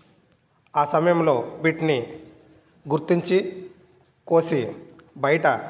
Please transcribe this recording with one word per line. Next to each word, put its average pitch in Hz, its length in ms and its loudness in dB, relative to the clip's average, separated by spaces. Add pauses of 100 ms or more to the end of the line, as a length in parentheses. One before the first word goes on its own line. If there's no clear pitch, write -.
(760)
ఆ 147 100 2 (120)
సమయంలో 160 420 2 (280)
వీటిని 160 340 0 (840)
గుర్తించి 165 520 0 (880)
కోసి 165 360 2 (640)
బయట 156 220 2 (240)